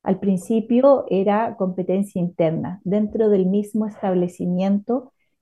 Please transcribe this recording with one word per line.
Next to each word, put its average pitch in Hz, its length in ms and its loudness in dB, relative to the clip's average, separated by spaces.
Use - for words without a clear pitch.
Al 185 180 -2
principio 226 880 2
era 202 460 0
competencia 185 640 -4
interna. 170 640 -2
Dentro 214 460 0
del 185 160 4
mismo 208 400 0
establecimiento, 190 1300 -2